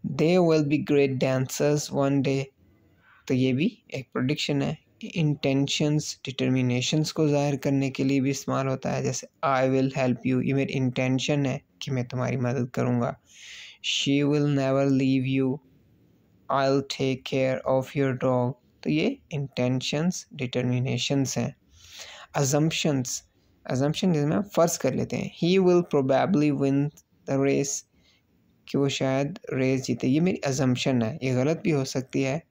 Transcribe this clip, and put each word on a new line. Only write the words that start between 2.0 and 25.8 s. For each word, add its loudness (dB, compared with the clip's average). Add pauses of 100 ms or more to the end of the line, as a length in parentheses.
day, 0 (840)
तो 0
ये 2
भी -2 (120)
एक -10
प्रेडिक्शन -2
है। -4 (380)
इंटेंशंस, 0
डिटर्मिनेशंस 0
को 0
ज़ाहिर 2
करने 0
के -4
लिए 2
भी 0
इस्तेमाल -2
होता -4
है, -2
जैसे -4 (180)
I 2
will 2
help 0 (140)
you, 2
ये 0
मेरी 0
इंटेंशन 0
है -4 (200)
कि -8
मैं -4
तुम्हारी -4
मदद -2
करूँगा। -2 (680)
She 0
will 2
never 2
leave 2
you, 0 (920)
I'll 2
take -2 (160)
care 0 (120)
of 2
your 0
dog, 0 (300)
तो -2
ये 0 (140)
इंटेंशंस, -2
डिटर्मिनेशंस -2
हैं। -4 (840)
Assumptions, 0 (640)
assumption 0
जिसमें 2
हम 0
फ़र्ज़ 0
कर 0
लेते -4
हैं, -4 (120)
he 4
will 6 (120)